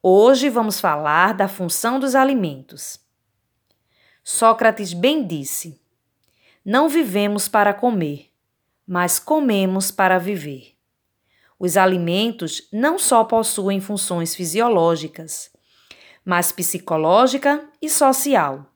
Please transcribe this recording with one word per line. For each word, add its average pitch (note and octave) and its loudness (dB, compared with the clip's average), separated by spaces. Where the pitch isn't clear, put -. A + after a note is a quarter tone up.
Hoje A#3+ 6
vamos A3 -2
falar D#3 2
da G3 0
função G3 -4
dos C4 -2
alimentos. A3 -2
Sócrates A3 0
bem B3+ 0
disse: D#3 -10
"Não C4 2
vivemos G#3 -2
para G3+ 2
comer, F3+ -4
mas F3 -2
comemos G3 0
para F#3 2
viver." D#3 -8
Os F3+ -4
alimentos F#3 0
não C#4+ 0
só A#3 2
possuem G#3+ -2
funções F#3 -6
fisiológicas, E3 -2
mas F3 0
psicológica A3+ 0
e D#4 -8
social. A#3 0